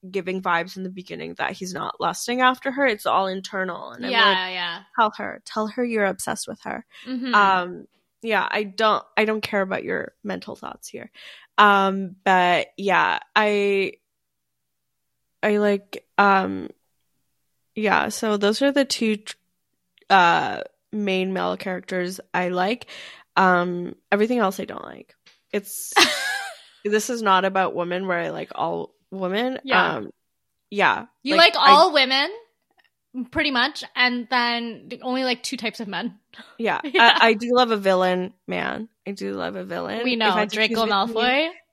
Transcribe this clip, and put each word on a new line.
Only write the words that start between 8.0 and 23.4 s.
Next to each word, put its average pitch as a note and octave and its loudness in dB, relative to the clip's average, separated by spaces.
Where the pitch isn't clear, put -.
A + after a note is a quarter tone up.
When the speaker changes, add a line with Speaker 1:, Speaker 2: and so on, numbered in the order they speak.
Speaker 1:
yeah, G#3+ 0
I G#3+ -2
don't, G3+ 2
I G#3+ 4
don't G#3+ -2
care G#3 -2
about F#3+ -4
your - -6
mental F#3+ -8
thoughts - -16
here. A3+ -16
Um, G3 4
but F3+ 4
yeah, E3+ 2
I, G3+ 0
I G#3 2
like, G3+ -2
um, F#3+ 2
yeah, F#3+ 0
so G#3+ -2
those G#3 2
are C#4 4
the C#4 2
two A3 0
tr-, - -14
uh, E3+ 4
main F#3+ -2
male F3+ -2
characters F#3 -6
I F3+ -2
like. F#3 -2
Um, F3 2